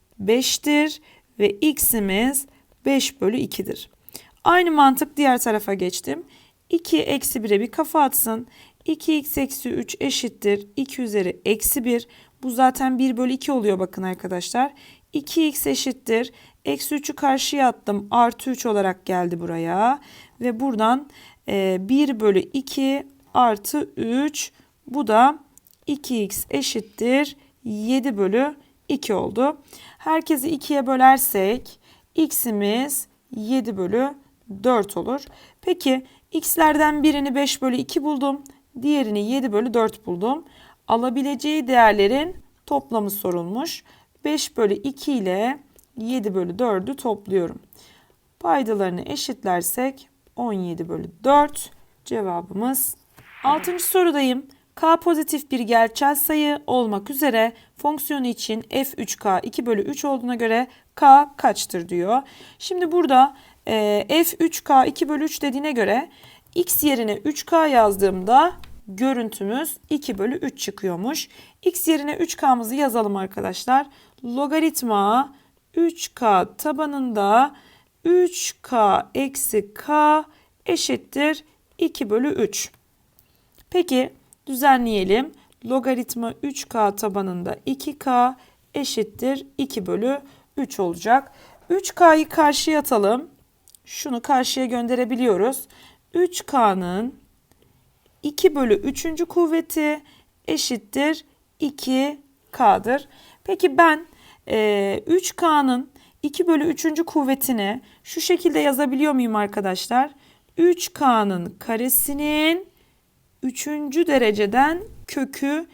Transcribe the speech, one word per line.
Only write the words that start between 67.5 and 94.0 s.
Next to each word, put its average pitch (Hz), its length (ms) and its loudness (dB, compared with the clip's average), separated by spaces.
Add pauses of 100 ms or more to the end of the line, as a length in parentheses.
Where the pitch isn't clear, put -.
yazdığımda 214 840 4 (360)
görüntümüz 233 880 -4 (140)
iki 285 280 -4
bölü 240 180 -2
üç 269 220 -6
çıkıyormuş. 196 720 -6 (340)
X - 260 0
yerine 294 260 0
üç - 220 -4
k'mızı 240 380 0
yazalım 226 420 0
arkadaşlar. 202 680 -2 (380)
Logaritma 262 1080 0 (400)
üç 330 400 -2
k 202 340 2 (100)
tabanında 262 1000 0 (480)
üç 359 580 2
k 214 520 2
eksi 214 600 -4
k 202 500 2 (420)
eşittir 294 800 -2 (340)
iki 302 320 -2
bölü 240 180 2
üç. - 420 -2 (1000)
Peki 269 400 0 (360)
düzenleyelim. 247 880 2 (320)
Logaritma 247 800 -4
üç 277 260 -8
k 208 280 0
tabanında 190 600 -4 (100)
iki 277 320 -6
k 254 380 0 (380)
eşittir 269 720 -4 (120)
iki 240 280 -6
bölü 240 340 -2 (360)
üç 262 240 -4
olacak. 190 520 0 (380)
Üç 370 240 -2
K'yı 311 340 6
karşıya 302 500 2
atalım. 240 520 0 (540)
Şunu 240 380 -8